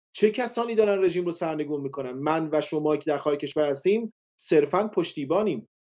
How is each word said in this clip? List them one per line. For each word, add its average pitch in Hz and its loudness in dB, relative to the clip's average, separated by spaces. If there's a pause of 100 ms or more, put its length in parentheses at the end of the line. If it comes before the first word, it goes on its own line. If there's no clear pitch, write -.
(160)
چه 214 4
کسانی 233 -4
دارن 202 4
رژیم 180 2
رو 175 -2
سرنگون 151 -4
می‌کنن؟ 135 -6
من 151 -2
و 151 2
شما 151 0
که 147 -4
در 143 0
خارج 147 0
کشور 151 -2
هستیم 190 0 (260)
صرفاً 180 4
پشتیبانیم. 165 -2 (160)